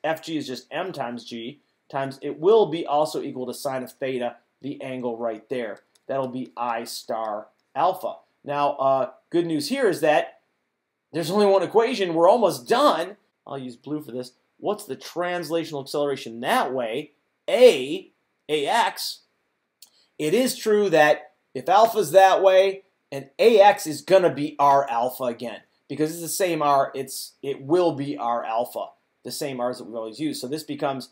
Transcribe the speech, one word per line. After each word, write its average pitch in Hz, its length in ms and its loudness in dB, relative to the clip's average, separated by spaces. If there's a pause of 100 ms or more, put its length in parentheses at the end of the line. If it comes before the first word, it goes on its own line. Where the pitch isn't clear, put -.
F 160 200 -4
G 160 140 -8
is 123 100 -8
just 127 240 -12
M 175 220 -8
times 120 320 -10
G, 117 340 -14 (300)
times 135 320 -8
it 147 180 -10
will 202 280 4
be 160 180 -6
also 151 360 -2
equal 127 240 -10
to 120 80 -10
sine 131 300 -8
of 123 80 -16
theta, 123 460 -8 (240)
the 135 200 -12
angle 123 360 -8
right 113 320 -8
there. 120 320 -8 (260)
That'll 135 220 -4
be 127 260 -10
I 120 300 -6
star 110 640 -8 (260)
alpha. 131 420 -2 (260)
Now, 143 340 -2
uh, 135 340 2 (180)
good 170 160 0
news 151 220 -4
here 262 220 0
is 160 120 -2
that 156 380 0 (720)
there's 156 180 -6
only 208 160 2
one 196 160 4
equation. 196 520 0
We're 170 160 6
almost 170 380 2
done. 208 500 2 (280)
I'll 139 120 -10
use 127 180 -14
blue 147 260 -8
for 127 100 -18
this. 123 200 -10 (260)
What's 202 280 -6
the 131 100 -10
translational 165 880 -6
acceleration 135 560 -6
that 143 340 -2
way? 127 380 -6 (380)
A, 180 640 4 (360)
A 147 180 -2
X. 196 540 -2 (960)
It 151 160 -2
is 247 240 0
true 208 320 2
that 151 440 4 (200)
if 127 140 -8
alpha's 208 440 4
that 185 300 8
way, 190 420 4 (280)
and 139 260 -12
A 220 220 6
X 202 260 6
is 151 160 -6
gonna 175 320 4
be 147 240 -6
R 139 320 4
alpha 123 360 -2
again, 117 360 -8 (260)
because 151 240 -2
it's 170 100 -10
the 165 60 -10
same 165 360 -2
R, 139 320 2
it's, - 380 -12 (100)
it 135 180 -8
will 165 320 2
be 139 240 -8
R 117 260 -2
alpha, 113 440 -6 (360)
the 127 80 -12
same 135 280 -8
R's 123 180 -4
that 123 60 -16
we've 104 120 -14
always 110 240 -10
used. 147 220 -6
So 123 60 -10
this 151 160 -8
becomes 139 480 -8